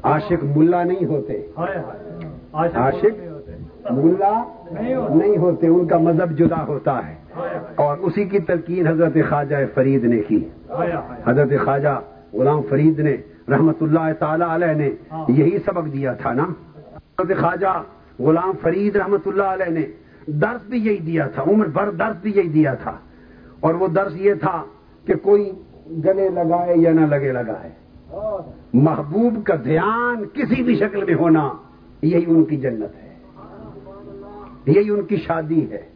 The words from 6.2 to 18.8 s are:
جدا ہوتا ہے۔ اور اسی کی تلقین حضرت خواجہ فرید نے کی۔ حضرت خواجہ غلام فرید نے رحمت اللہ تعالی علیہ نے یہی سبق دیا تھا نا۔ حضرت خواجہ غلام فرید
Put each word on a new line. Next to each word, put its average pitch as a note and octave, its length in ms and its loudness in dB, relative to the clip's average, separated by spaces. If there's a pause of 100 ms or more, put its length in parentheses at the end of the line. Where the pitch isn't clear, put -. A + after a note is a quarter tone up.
جدا D#3+ 300 2
ہوتا C3 400 -4
ہے۔ D#2 80 -14 (600)
اور D3 220 2
اسی F#3+ 280 -2
کی G3 140 0
تلقین E3+ 480 -2
حضرت D#3+ 300 2 (120)
خواجہ D3 260 0 (180)
فرید C3 300 2
نے A#2 180 2
کی۔ - 280 0 (760)
حضرت C3 240 4 (160)
خواجہ C#3 340 0 (340)
غلام C#3 360 2
فرید D3+ 300 4
نے C#3+ 180 2 (320)
رحمت D#3 320 4
اللہ D#3+ 380 2
تعالی D#3+ 280 0
علیہ E3 260 0
نے D3 160 0 (380)
یہی D#3 380 4
سبق E3+ 280 -4
دیا C3+ 200 -4
تھا A#2+ 200 -4
نا۔ C3+ 100 0 (760)
حضرت F#3 160 -2
خواجہ F3 460 -2 (360)
غلام E3 320 2 (100)
فرید G3 340 0